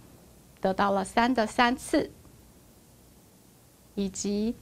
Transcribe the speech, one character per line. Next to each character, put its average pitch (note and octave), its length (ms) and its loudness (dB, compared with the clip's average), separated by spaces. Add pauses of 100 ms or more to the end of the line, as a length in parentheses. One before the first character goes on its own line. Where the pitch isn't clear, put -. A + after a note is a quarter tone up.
(580)
得 F#3+ 140 0
到 G3 180 0
了 G3 140 0
三 A#3+ 300 2
的 A3 120 0
三 B3 300 2
次， - 340 -2 (1800)
以 G3+ 140 -4
及 G3+ 540 -4